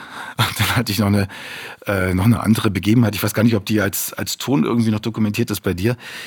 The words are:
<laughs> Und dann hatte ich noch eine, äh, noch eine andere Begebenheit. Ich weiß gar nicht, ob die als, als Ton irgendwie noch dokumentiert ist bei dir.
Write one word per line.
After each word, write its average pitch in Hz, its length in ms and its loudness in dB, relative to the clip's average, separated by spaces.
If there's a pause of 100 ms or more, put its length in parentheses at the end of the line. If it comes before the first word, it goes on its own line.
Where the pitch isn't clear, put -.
(140)
<laughs> - 220 -14
Und - 240 -2
dann 98 160 0
hatte 113 160 -2
ich 98 60 -4
noch 107 80 2
eine, 101 220 2 (580)
äh, 95 260 0
noch 92 140 2
eine 113 140 4
andere 110 300 2
Begebenheit. 104 440 4
Ich - 80 -6
weiß 104 100 -2
gar 110 100 0
nicht, 113 140 4
ob 98 80 -2
die 107 160 0
als, 98 320 -4
als - 240 -8
Ton 143 280 0
irgendwie 113 260 2
noch 107 100 0
dokumentiert 110 500 -2
ist 98 120 -6
bei 98 100 0
dir. 98 240 -2 (300)